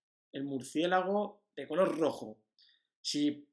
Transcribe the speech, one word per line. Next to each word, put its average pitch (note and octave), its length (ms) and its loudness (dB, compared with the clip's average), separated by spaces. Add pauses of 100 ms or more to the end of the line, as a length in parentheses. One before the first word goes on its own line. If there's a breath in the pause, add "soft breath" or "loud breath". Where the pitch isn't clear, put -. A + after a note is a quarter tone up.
(320)
el C#3 120 -6
murciélago F3+ 1000 0 (120)
de C3+ 140 -10
color E3+ 280 4
rojo. B2 420 -2 (600 soft breath)
Si D3 520 0